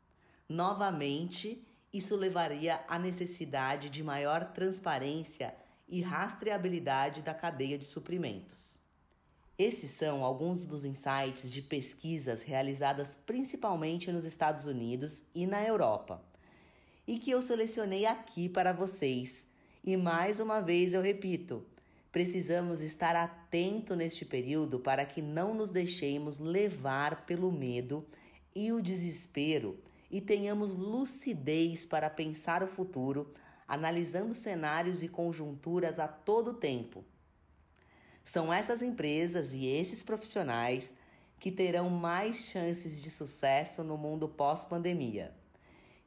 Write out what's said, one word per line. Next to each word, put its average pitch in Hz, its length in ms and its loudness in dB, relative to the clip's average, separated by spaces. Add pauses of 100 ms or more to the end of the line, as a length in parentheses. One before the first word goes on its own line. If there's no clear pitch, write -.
(480)
Novamente, 175 1120 0 (300)
isso 202 240 0
levaria 165 720 2
à 170 100 -2
necessidade 147 920 -2
de 147 120 -6
maior 147 480 0
transparência 156 1040 -2 (340)
e 180 120 -2
rastreabilidade 170 1200 0
da 156 140 -4
cadeia 143 420 -2
de 139 80 -8
suprimentos. 147 920 -6 (800)
Esses 208 320 0
são 143 340 0
alguns 165 400 0
dos 143 220 -6
insights 135 640 -2
de 135 100 -6
pesquisas 135 800 -2
realizadas 139 760 0
principalmente 180 960 -2
nos 170 140 0
Estados 156 400 0
Unidos 127 580 -4 (120)
e 175 120 0
na 202 160 2
Europa, 135 640 2 (840)
e 226 120 -2
que 269 120 -4
eu 254 120 4
selecionei 220 640 2
aqui 220 420 0
para 180 240 4
vocês. 143 760 -2 (380)
E 190 100 2
mais 180 460 2
uma 220 220 2
vez 175 320 6
eu 185 80 4
repito, 185 600 0 (480)
precisamos 175 680 2
estar 165 340 2
atento 180 800 0
neste 165 300 -2
período 131 560 0
para 135 240 2
que 151 160 -6
não 160 340 0
nos 214 140 0
deixemos 151 720 0
levar 151 880 0
pelo 180 260 2
medo 131 540 -2 (480)
e 214 180 0
o 233 80 2
desespero 156 1000 0 (320)
e 196 120 -2
tenhamos 202 520 2
lucidez 170 1120 0
para 151 240 0
pensar 165 540 -2
o 190 60 0
futuro, 143 600 -2 (360)
analisando 170 680 0
cenários 170 680 0
e 170 60 -2
conjunturas 165 920 0
a 156 80 2
todo 226 460 2
tempo. 123 500 -2 (1200)
São 165 300 0
essas 226 300 2
empresas 165 720 0
e 135 120 -2
esses 156 360 0
profissionais 131 920 -2 (460)
que 190 100 -2
terão 180 380 2
mais 180 480 2
chances 170 640 -2
de 147 80 -8
sucesso 143 760 0
no 156 140 -2
mundo 156 320 -2
pós-pandemia. 151 1080 0 (720)